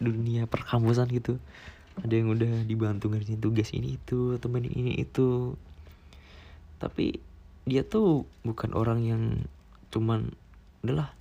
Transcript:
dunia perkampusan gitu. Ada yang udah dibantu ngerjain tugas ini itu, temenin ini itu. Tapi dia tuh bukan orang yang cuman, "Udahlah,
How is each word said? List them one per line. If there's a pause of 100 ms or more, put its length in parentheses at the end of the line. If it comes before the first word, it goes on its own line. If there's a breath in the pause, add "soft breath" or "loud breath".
dunia
perkampusan
gitu. (640 loud breath)
Ada
yang
udah
dibantu
ngerjain
tugas
ini
itu,
temenin
ini
itu. (1300 loud breath)
Tapi (400)
dia
tuh (160)
bukan
orang
yang (640)
cuman, (480)
"Udahlah,